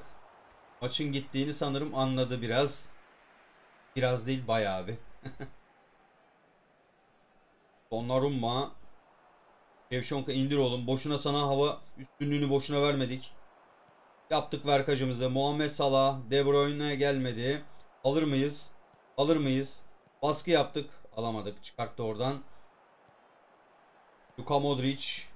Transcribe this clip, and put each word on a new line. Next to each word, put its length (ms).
maçın 320
gittiğini 420
sanırım 400
anladı 480
biraz. 480
Biraz 300
değil, 220
bayağı 380
bir. 100
<laughs> 400
Donnarumma. 800
Shevchenko 400
indir 260
oğlum. 300
Boşuna 320
sana 220
hava 400
üstünlüğünü 520
boşuna 320
vermedik. 500
Yaptık 360
verkacımızı. 640
Muhammed 400
Salah, 480
De 160
Bruyne 480
gelmedi. 680
Alır 180
mıyız? 480
Alır 200
mıyız? 440
Baskı 280
yaptık. 400
Alamadık. 480
Çıkarttı 380
oradan. 380
Luka 200
Modric. 480